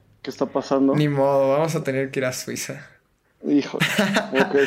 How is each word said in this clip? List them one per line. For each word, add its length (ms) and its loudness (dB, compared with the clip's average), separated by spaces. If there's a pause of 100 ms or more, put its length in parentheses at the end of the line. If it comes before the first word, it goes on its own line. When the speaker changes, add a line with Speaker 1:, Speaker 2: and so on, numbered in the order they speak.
(220)
Speaker 1:
qué 80 -10
está 160 -4
pasando. 480 0
Speaker 2:
Ni 140 2
modo, 440 2
vamos 220 0
a 120 -4
tener 260 -2
que 80 -4
ir 60 0
a 80 -2
Suiza. 520 -10 (640)
Speaker 1:
Híjole, 380 0 (240)
Speaker 2:
<laughs> 320 0
Speaker 1:
ok. 140 0 (120)